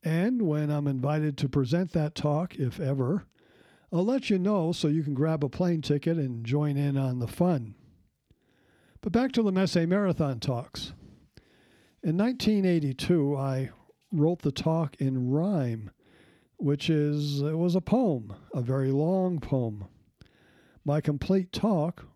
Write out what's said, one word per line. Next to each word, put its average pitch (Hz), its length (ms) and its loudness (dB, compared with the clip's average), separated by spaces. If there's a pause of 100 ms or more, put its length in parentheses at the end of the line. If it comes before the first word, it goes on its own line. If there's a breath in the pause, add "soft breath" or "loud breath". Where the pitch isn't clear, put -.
And 196 400 0
when 151 280 0
I'm 147 160 0
invited 143 520 0
to 143 100 0
present 147 440 0
that 151 220 0
talk, 151 420 -2
if 131 240 -4
ever, 139 460 -2 (640 soft breath)
I'll 175 120 2
let 247 240 -2
you 196 100 2
know 180 340 2
so 160 160 0
you 156 140 2
can 143 120 -2
grab 151 280 0
a 143 60 0
plane 175 320 0
ticket 147 380 0
and 123 260 -4
join 143 320 0
in 143 220 0
on 127 220 0
the 117 60 -2
fun. 135 480 0 (1300 soft breath)
But 190 120 -6
back 254 200 2
to 233 100 2
the 202 100 2
Messe 185 240 2
Marathon 165 640 0
talks. - 520 -6 (1080 soft breath)
In 165 140 0
nineteen 214 480 2
eighty-two, 147 720 2
I 135 340 -2 (420)
wrote 165 300 2
the 143 100 0
talk 160 460 -2
in 131 320 0
rhyme, 135 600 -2 (680 soft breath)
which 147 340 0
is, 147 500 0
it 156 160 -2
was 170 180 2
a 185 60 2
poem, 156 540 0 (180)
a 131 80 -2
very 131 300 0
long 175 500 0
poem. 113 460 -4 (1000 soft breath)
My 147 160 0
complete 180 520 0
talk 180 520 -2 (120)